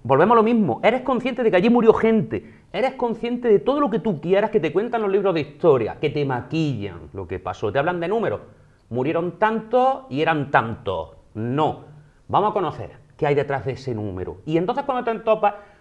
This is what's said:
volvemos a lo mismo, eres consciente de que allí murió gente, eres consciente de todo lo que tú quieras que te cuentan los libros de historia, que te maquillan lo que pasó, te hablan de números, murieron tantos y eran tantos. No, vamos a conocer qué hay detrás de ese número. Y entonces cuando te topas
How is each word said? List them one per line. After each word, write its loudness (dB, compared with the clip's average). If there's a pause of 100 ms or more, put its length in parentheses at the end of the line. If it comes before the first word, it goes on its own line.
volvemos 4
a 6
lo 6
mismo, 2
eres 2
consciente -2
de 2
que 4
allí 4
murió 6
gente, 0 (200)
eres -2
consciente -4
de 8
todo 0
lo 0
que -2
tú -2
quieras 2
que 2
te -2
cuentan -2
los 0
libros 2
de 0
historia, 2
que 0
te -2
maquillan -4
lo -10
que -6
pasó, -4
te 0
hablan -2
de -4
números, -2 (500)
murieron -2
tantos 0
y -4
eran 0
tantos. -2 (220)
No, -2 (440)
vamos 0
a -4
conocer -6 (260)
qué -2
hay 2
detrás -2
de -6
ese -8
número. -8
Y -2
entonces -2
cuando -4
te -4
topas 0 (260)